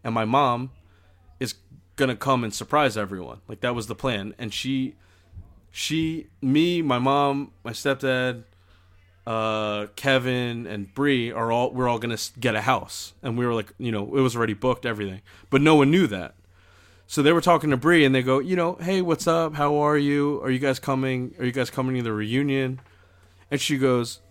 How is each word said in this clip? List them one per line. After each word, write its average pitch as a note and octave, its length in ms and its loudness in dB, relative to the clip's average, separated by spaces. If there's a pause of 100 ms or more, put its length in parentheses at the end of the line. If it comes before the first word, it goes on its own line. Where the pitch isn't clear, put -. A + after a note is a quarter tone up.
And A#2 120 -6
my A2 100 0
mom B2+ 460 0 (680)
is B2 160 -8 (400)
gonna B2+ 200 0
come B2+ 280 0
and G#2+ 100 -6
surprise B2+ 440 0
everyone. F#2 500 -8
Like, A2 140 -14
that B2 140 -2
was A2 120 -6
the A2 80 -6
plan. G#2+ 440 -4
And A2 140 -10
she, C3 420 -4 (760)
she, D#3+ 560 -4 (140)
me, E3 400 2
my C3 180 0
mom, C#3 520 2 (120)
my A#2 80 -8
stepdad, B2+ 720 -2 (840)
uh, G#2+ 680 -2
Kevin, B2 680 0
and G2 280 -10
Bree C3 380 0
are A2+ 200 -2
all, A#2+ 200 0
we're B2+ 160 0
all A#2 120 0
gonna A#2 160 -4
s-, - 240 -8
get A2+ 160 0
a G#2+ 60 0
house. - 600 -2
And A#2 160 -4
we B2 80 0
were A#2+ 80 0
like, A2+ 240 -4
you A#2+ 140 -4
know, G#2 120 -2 (120)
it C3+ 60 4
was B2 140 2
already A2 200 0
booked, B2 300 -2
everything. G2+ 360 -6 (300)
But F3 100 4
no D#3 140 8
one C#3 160 6
knew E3+ 160 4
that. F#2 280 -8 (680)
So - 160 -4
they D3+ 120 6
were E3+ 80 4
talking D#3+ 300 2
to C3 60 2
Bree, D#3 280 6
and C3+ 100 4
they B2+ 80 2
go, C3 160 2
you F3+ 160 -2
know, E3+ 260 0
"Hey, F#3 200 0
what's E3+ 260 -2
up? E3 280 0
How D3 200 2
are D3 220 2
you? C#3+ 460 0
Are C3 60 -2
you B2+ 100 0
guys C3+ 200 0
coming? C3 600 -2
Are B2+ 60 -4
you C3+ 60 0
guys B2+ 180 -2
coming C3 280 -2
to B2 40 -2
the A2+ 120 -2
reunion?" C3 680 -2 (720)
And C#3+ 80 -2
she D3 180 0
goes B2 540 2